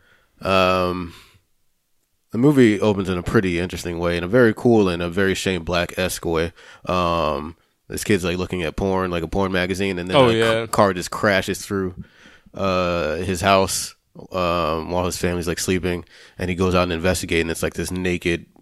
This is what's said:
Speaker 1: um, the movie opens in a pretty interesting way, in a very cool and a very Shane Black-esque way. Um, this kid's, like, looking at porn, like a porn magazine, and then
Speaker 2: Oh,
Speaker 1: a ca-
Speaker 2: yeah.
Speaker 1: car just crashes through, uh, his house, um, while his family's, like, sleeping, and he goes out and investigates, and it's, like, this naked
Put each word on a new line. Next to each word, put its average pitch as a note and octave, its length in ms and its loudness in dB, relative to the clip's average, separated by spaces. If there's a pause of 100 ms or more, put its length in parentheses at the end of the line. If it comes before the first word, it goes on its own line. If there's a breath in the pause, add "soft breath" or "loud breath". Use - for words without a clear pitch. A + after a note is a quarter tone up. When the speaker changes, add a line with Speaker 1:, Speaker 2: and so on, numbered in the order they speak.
(400)
Speaker 1:
um, F2+ 720 0 (1160 soft breath)
the G#2+ 80 -6
movie B2 420 6
opens G2+ 280 0
in F2+ 100 -2
a F2 40 -6
pretty F#2 360 0
interesting E2+ 400 -6
way, F2 180 0
in E2+ 80 -4
a F2+ 40 -6
very A2+ 260 4
cool A2 340 4
and F2 140 4
a F2 60 0
very F#2+ 260 2
Shane F2+ 300 -2
Black-esque F2 600 -2
way. E2 280 0 (340 loud breath)
Um, E2+ 680 0 (320)
this - 160 -8
kid's, F#2+ 200 2
like, F2+ 140 -2
looking F2+ 240 -4
at D2+ 140 -4
porn, F#2 340 -2
like F2 120 -2
a E2 60 -6
porn F#2+ 240 -2
magazine, F#2 460 -2
and F2 100 -6
then F#2+ 80 0
Speaker 2:
Oh, B2+ 140 6
Speaker 1:
a - 20 2
ca- A2+ 280 2
Speaker 2:
yeah. A#2 60 -8
Speaker 1:
car G2+ 280 4
just F2+ 160 -6
crashes F#2+ 540 0
through, F#2+ 300 -4 (600 loud breath)
uh, F2 640 -2
his F2+ 260 -4
house, F#2+ 520 2 (380)
um, E2+ 580 -2
while F2+ 160 0
his E2+ 120 -4
family's, F2 280 -2
like, E2 120 -4
sleeping, F2 460 -2 (340 soft breath)
and F#2 100 -4
he F2+ 80 -4
goes F#2 180 0
out F2+ 100 4
and F2+ 80 -2
investigates, F2 500 0
and E2 80 -2
it's, - 120 -4
like, E2 120 -4
this - 160 -6
naked F2+ 560 -4 (160)